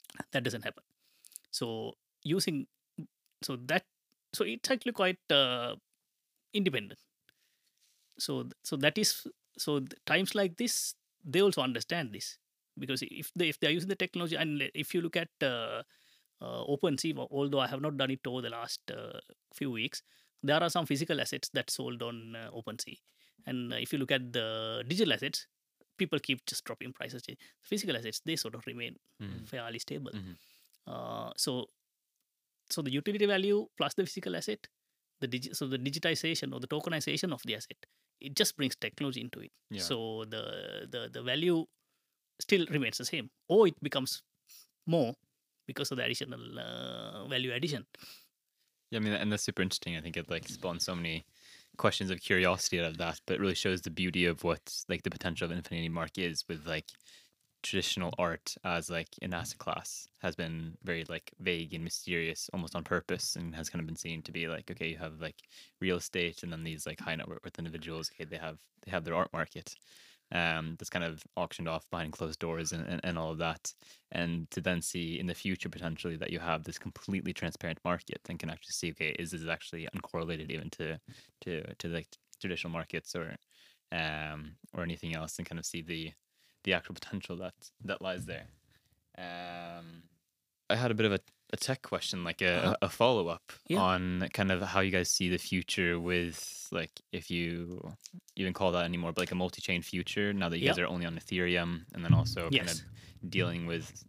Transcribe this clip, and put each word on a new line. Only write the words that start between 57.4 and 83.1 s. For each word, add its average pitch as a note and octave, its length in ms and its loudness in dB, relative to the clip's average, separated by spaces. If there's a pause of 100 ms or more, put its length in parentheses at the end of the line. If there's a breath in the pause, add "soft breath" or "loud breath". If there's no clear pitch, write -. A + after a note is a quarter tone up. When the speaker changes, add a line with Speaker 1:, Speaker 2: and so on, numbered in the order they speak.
Speaker 2:
traditional F#2 560 0
art E2+ 440 0
as, F2 260 0
like, E2+ 180 -2 (140)
an F2+ 120 -2
asset - 240 -4
class - 500 -6 (120)
has F2 160 0
been E2 480 -4
very, E2 240 -2
like, E2 320 -8
vague E2+ 340 0
and E2 100 -4
mysterious, E2 680 -2
almost F2 220 -4
on E2 80 -4
purpose, F2+ 540 -2
and E2+ 180 -6
has D#2+ 140 -6
kind E2+ 100 -4
of E2 80 -4
been D#2+ 80 -6
seen E2 260 -8
to - 100 -12
be E2 160 -2
like, D#2+ 220 -6
okay, E2 200 -4
you E2 80 -6
have, D#2+ 240 -8
like, D#2 200 -8 (380 loud breath)
real F#2 180 4
estate E2+ 460 -2
and F2 80 -6
then D#2+ 120 -6
these, D#2+ 220 -6
like, D#2+ 140 -8
high E2 160 -4
net - 120 -6
worth - 300 -10
individuals, D#2+ 540 -6
okay, E2 140 -10
they E2 120 -8
have, D#2+ 200 -8 (280)
they F2+ 60 -10
have F2 140 0
their E2 100 0
art - 160 2
market, - 420 -4 (600 loud breath)
um, E2 440 0
that's - 120 -10
kind F2 160 0
of D#2+ 180 -6 (140)
auctioned E2+ 300 -2
off D#2+ 240 -4
behind E2 200 -4
closed D#2+ 280 -6
doors E2 320 -2
and, E2 160 -4
and, F2 160 -2
and E2+ 160 0
all D#2+ 120 -2
of D#2+ 60 -4
that. D#2+ 340 -2 (400 loud breath)
And E2+ 400 0
to F#2 100 -4
then F2 200 2
see E2 380 -2
in F#2 80 -2
the F2 80 -2
future F#2 340 -4
potentially E2 480 -4
that D#2+ 140 -4
you E2 80 -2
have E2 240 0
this E2+ 160 -8
completely F#2 540 -4
transparent E2 520 -4
market - 420 -2
and E2+ 120 -4
can D#2 100 -4
actually - 220 -8
see, - 200 -2
okay, D#2 280 0
is E2 120 -4
this D#2+ 160 -4
actually E2 480 -4
uncorrelated E2 540 -4
even D#2+ 220 -4
to, D#2+ 280 -4 (420 loud breath)
to, E2 340 -4
to, - 120 -6
like, E2 200 -2 (340)
traditional F2 320 -2
markets E2 420 -4